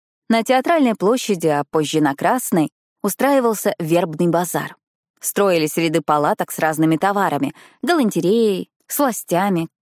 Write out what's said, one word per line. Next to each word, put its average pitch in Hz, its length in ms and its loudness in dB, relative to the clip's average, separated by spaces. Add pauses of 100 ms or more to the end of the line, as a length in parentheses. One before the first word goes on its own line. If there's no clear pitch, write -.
(280)
на 226 140 2
Театральной 262 520 2
площади, 185 540 0
а 147 220 0
позже 151 300 0
на 143 140 2
Красной, 180 560 0 (320)
устраивался 233 760 0
вербный 170 500 0
базар. 170 480 -2 (440)
Строились 175 560 0
ряды 165 240 0
палаток 147 520 0
с - 60 -10
разными 160 380 2
товарами: 180 580 -2 (280)
галантереей, 214 880 0 (160)
сластями, 190 840 -2 (140)